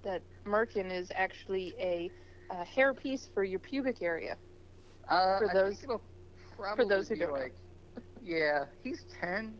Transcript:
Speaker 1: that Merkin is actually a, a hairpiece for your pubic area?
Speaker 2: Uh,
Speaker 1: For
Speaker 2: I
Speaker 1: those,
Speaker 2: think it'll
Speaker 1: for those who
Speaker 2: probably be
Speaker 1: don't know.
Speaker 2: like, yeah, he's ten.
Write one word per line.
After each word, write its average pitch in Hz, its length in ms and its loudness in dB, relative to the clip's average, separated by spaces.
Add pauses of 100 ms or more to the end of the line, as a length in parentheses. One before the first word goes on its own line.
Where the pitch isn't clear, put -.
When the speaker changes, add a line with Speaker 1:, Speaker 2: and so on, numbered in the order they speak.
Speaker 1:
that 185 200 -2 (220)
Merkin 208 460 2
is 180 240 -4
actually 185 640 -2
a, 180 320 0 (400)
a 180 140 -4
hairpiece 269 680 0
for 196 120 2
your 190 160 -2
pubic 269 420 -2
area? 170 340 -2 (720)
Speaker 2:
Uh, 185 300 6
Speaker 1:
For 208 100 4
Speaker 2:
I 180 40 2
Speaker 1:
those, 196 240 6
Speaker 2:
think - 80 -14
it'll 240 180 -2 (720)
Speaker 1:
for 240 100 4
those 196 240 4
who 220 60 2
Speaker 2:
probably - 20 -2
be 156 100 -4
Speaker 1:
don't 147 80 0
know. 135 60 0
Speaker 2:
like, 127 140 -4 (680)
yeah, 156 420 2 (180)
he's 269 220 -6 (160)
ten. 214 400 -4